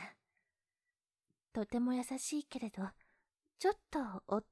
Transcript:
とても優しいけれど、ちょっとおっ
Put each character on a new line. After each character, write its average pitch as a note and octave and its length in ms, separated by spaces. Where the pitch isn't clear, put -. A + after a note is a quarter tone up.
と G#3+ 140
て A#3+ 140
も B3 140
優 B3 100
し C4 360
い D4 60
け - 140
れ A3 100
ど、 F#3+ 140
ち F4+ 80
ょ G#4 40
っ - 20
と D#4 80
お G3+ 100
っ A3 140